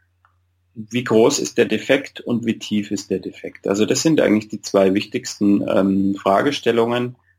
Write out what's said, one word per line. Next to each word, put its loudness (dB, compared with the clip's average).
wie -6
groß 4
ist -6
der 4
Defekt -2
und -4
wie -2
tief -4
ist -6
der -2
Defekt. -12
Also 2
das 0
sind 2
eigentlich 2
die -12
zwei 2
wichtigsten, -2
ähm, 2
Fragestellungen. 0